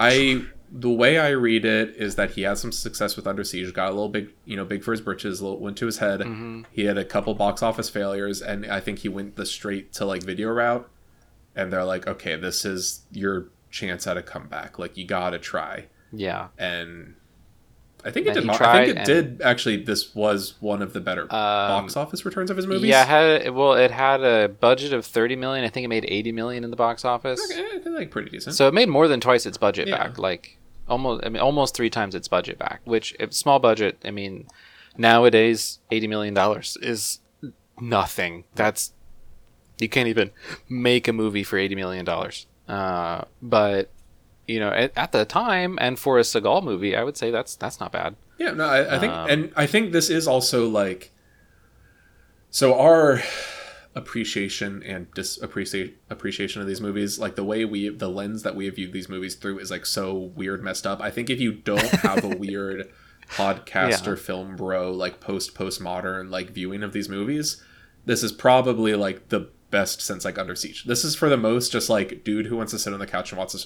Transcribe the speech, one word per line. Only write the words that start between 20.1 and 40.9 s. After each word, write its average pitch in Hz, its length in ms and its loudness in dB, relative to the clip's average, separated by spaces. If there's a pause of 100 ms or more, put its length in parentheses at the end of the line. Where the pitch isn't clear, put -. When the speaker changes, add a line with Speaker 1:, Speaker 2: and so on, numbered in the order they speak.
Speaker 1:
was 104 460 0
one 104 200 -2
of 98 120 -6
the 95 80 -6
better 90 220 -4
Speaker 2:
Um, - 60 -8
Speaker 1:
box 101 680 0
office 151 280 -6
returns 185 260 -4
of 190 60 -2
his 185 120 -4
movies. 185 200 0
Speaker 2:
Yeah, 135 140 10
it 151 420 6
had, 127 100 -4
well, 135 200 6
it 123 160 8
had 135 320 2
a 113 260 6
budget 131 440 2
of 120 120 -2
thirty 120 300 0
million. 131 300 -4
I 113 40 -2
think 123 160 -6
it 120 40 -6
made 110 180 0
eighty 110 240 -2
million 120 320 -6
in 117 80 -8
the 117 60 -8
box 117 280 0
office. 127 360 -2 (100)
Speaker 1:
Okay, 349 140 -6
I 415 160 -8
think, 339 180 -8
like, 214 140 -8
pretty - 180 -6
decent. - 240 -10
Speaker 2:
So 135 140 6
it 139 60 4
made 226 140 6
more 156 200 6
than 131 120 2
twice 123 240 4
its 120 140 -8
budget 98 300 2
Speaker 1:
Yeah. - 100 -2
Speaker 2:
back. - 200 -4
Like, 92 380 -4 (320)
almost, 123 380 -2
I - 40 -4
mean, 110 120 0
almost 139 340 2
three 113 140 2
times 101 240 -2
its 87 140 -8
budget 90 300 0
back. - 260 -6
Which, 113 340 -2
if - 160 -6
small 139 240 4
budget, 110 460 4
I 101 80 -8
mean, 101 340 -10 (500)
nowadays 113 840 8 (100)
eighty 110 160 0
million 104 260 -2
dollars 101 480 2
is 110 380 -4 (600)
nothing. 92 640 0 (100)
That's, - 380 0 (840)
you 110 100 -2
can't 123 200 2
even 107 220 0 (380)
make 123 400 2